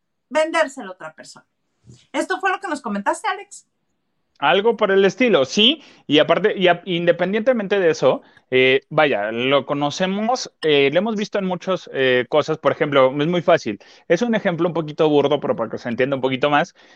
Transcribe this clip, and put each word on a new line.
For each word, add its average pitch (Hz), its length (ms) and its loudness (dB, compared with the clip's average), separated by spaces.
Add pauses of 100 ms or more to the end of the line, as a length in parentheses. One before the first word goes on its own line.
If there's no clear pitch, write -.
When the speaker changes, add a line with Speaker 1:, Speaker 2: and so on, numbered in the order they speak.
(280)
Speaker 1:
vendérselo 311 600 -2
a - 40 -18
otra 156 200 -18
persona. - 320 -20 (640)
¿Esto 311 280 -4
fue 381 100 0
lo 370 100 -4
que 392 80 -10
nos 302 140 -6
comentaste, 220 460 -4
Alex? 392 380 -10 (760)
Speaker 2:
Algo 196 360 2
por 202 160 0
el 196 120 4
estilo, 190 420 2
sí, 233 360 2 (240)
y 147 140 4
aparte, 175 360 2
y 185 120 4
a-, 175 160 2
independientemente 196 960 0
de 170 100 4
eso, 151 320 0 (300)
eh, 131 360 4
vaya, 123 440 0
lo 127 340 0
conocemos, 185 960 -4
eh, 143 320 2
lo 160 60 0
hemos 220 180 -2
visto 208 240 -6
en 190 60 -4
muchas, 180 460 -6
eh, 127 360 0
cosas, 151 300 -2
por 139 120 0
ejemplo, 139 400 2 (100)
es 151 60 0
muy 175 160 -2
fácil, 135 380 0 (260)
es 170 160 0
un 233 140 0
ejemplo 175 320 -2
un 160 60 -6
poquito 156 340 -2
burdo, 143 320 2
pero 135 160 -2
para 110 140 -6
que 117 80 -10
se - 100 -10
entienda 127 260 -2
un 131 80 -4
poquito 131 280 -2
más, 147 240 0 (220)